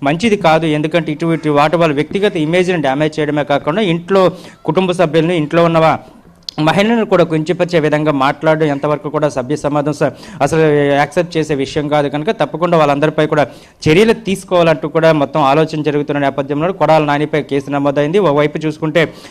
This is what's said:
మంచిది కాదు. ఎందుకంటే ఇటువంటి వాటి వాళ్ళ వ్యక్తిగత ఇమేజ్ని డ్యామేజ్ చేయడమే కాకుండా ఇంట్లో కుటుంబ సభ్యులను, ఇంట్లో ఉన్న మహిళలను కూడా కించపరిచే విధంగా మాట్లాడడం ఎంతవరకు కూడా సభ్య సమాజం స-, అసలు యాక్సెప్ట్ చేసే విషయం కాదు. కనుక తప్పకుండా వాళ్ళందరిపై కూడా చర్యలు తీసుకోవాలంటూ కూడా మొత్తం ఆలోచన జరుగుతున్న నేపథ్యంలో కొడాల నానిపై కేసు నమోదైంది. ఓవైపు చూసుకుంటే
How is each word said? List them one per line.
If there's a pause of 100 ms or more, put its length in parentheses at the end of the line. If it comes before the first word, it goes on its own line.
మంచిది
కాదు.
ఎందుకంటే
ఇటువంటి
వాటి
వాళ్ళ
వ్యక్తిగత
ఇమేజ్ని
డ్యామేజ్
చేయడమే
కాకుండా
ఇంట్లో (340)
కుటుంబ
సభ్యులను,
ఇంట్లో
ఉన్న (640)
మహిళలను
కూడా
కించపరిచే
విధంగా
మాట్లాడడం
ఎంతవరకు
కూడా
సభ్య
సమాజం
స-, (380)
అసలు (320)
యాక్సెప్ట్
చేసే
విషయం
కాదు.
కనుక
తప్పకుండా
వాళ్ళందరిపై
కూడా (420)
చర్యలు
తీసుకోవాలంటూ
కూడా
మొత్తం
ఆలోచన
జరుగుతున్న
నేపథ్యంలో
కొడాల
నానిపై
కేసు
నమోదైంది.
ఓవైపు
చూసుకుంటే (180)